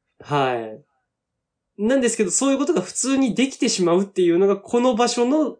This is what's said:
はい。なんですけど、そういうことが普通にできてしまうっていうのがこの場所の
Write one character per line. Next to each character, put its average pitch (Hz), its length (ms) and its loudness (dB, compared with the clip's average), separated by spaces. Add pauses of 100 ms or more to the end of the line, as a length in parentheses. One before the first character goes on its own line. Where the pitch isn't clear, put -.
(200)
は 135 360 -2
い。 113 280 -10 (1000)
な 233 140 2
ん 269 60 2
で 240 80 2
す - 80 -6
け 214 80 2
ど、 175 60 -4
そ 269 180 0
う - 20 2
い 269 40 2
う - 20 -4
こ 277 80 0
と 349 80 0
が 196 80 0
普 - 120 -10
通 269 240 -2
に 262 180 0
で 262 120 0
き - 100 -10
て 240 120 0
し 185 160 0
ま 165 80 4
う 190 100 2
っ - 20 -2
て 185 160 -4
い 175 100 4
う 170 60 2
の 196 100 4
が 196 100 2
こ 240 240 -2
の 254 140 2
場 240 120 2
所 240 180 0
の 285 340 0